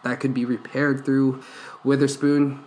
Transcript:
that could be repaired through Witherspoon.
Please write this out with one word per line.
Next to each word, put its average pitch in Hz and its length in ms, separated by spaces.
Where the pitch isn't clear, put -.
that 123 160
could 131 140
be 123 100
repaired 135 600
through 135 380
Witherspoon. 139 840